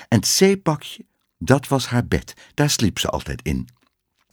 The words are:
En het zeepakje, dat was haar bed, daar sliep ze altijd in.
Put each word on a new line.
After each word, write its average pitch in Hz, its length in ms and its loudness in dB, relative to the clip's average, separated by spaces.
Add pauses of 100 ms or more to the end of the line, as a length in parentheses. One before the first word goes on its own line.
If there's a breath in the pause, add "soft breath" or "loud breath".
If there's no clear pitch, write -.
En - 100 4
het - 80 0
zeepakje, 190 760 0 (340)
dat 131 300 2
was 135 180 0
haar 120 200 0
bed, - 280 -4 (200 soft breath)
daar 147 160 0
sliep - 280 0
ze - 100 -2
altijd 69 340 -6
in. 64 260 -4 (640)